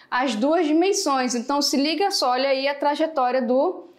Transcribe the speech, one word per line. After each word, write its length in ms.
as 260
duas 300
dimensões. 720
Então, 260
se 140
liga 360
só, 180
olha 180
aí 180
a 100
trajetória 640
do, 580